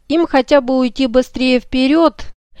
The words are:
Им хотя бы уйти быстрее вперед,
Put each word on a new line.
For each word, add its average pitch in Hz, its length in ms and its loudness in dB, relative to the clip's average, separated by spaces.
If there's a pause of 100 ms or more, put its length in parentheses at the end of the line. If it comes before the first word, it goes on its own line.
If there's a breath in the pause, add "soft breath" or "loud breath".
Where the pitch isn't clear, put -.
Им 330 180 0
хотя 285 360 2
бы 254 160 -2
уйти 254 300 -2
быстрее 254 520 0
вперед, 285 640 0 (380)